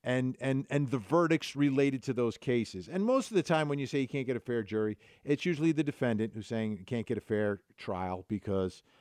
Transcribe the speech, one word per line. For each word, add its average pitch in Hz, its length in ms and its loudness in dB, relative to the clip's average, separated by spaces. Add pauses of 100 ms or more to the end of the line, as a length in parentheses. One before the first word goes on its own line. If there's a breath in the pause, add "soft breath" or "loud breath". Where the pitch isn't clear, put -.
and, 127 380 0
and, 135 300 0
and 143 180 0
the 131 80 0
verdicts 160 580 2
related 139 460 2
to 135 120 -4
those 117 220 2
cases. 110 540 -2
And 185 160 0
most 254 240 2
of 226 60 -8
the 180 80 4
time 156 260 2
when 143 80 -2
you 139 80 -2
say 139 140 -2
you 131 80 0
can't 135 180 -4
get 123 100 -2
a 117 40 -2
fair 117 240 -2
jury, 107 340 -2 (260 soft breath)
it's 143 220 0
usually 165 260 2
the 156 120 2
defendant 117 500 0
who's 107 140 -10
saying 110 240 -2
you 92 140 -8
can't 117 200 -4
get 110 140 -2
a - 20 -6
fair 104 380 0 (180)
trial 92 500 -4
because, 95 540 -2 (200 soft breath)